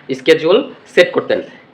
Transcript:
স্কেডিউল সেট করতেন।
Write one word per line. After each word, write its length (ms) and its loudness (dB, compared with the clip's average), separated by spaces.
স্কেডিউল 560 0
সেট 260 0
করতেন। 280 -4